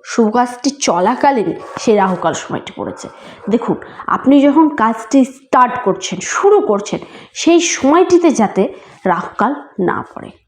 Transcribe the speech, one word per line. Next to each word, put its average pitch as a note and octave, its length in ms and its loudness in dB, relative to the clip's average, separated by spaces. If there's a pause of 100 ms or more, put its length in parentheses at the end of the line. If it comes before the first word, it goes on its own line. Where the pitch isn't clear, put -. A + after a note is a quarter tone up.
শুভ A3+ 280 0
কাজটি B3 360 -2
চলাকালীন A#3 800 0 (320)
সেই A3 140 2
রাহুকাল F#3 380 0
সময়টি - 420 -10
পড়েছে। - 320 -12 (440)
দেখুন, G#3+ 260 -2 (380)
আপনি C4+ 260 4
যখন D4 240 4 (160)
কাজটি A3+ 440 0
স্টার্ট B3+ 500 0 (100)
করছেন, F#3+ 340 -4
শুরু G4+ 380 2 (120)
করছেন, G#3 300 -4 (340)
সেই E4+ 260 4
সময়টিতে E4+ 720 2
যাতে G3 320 0 (420)
রাহুকাল F#3+ 460 -2 (380)
না - 80 -4 (140)
পড়ে। - 200 -18 (160)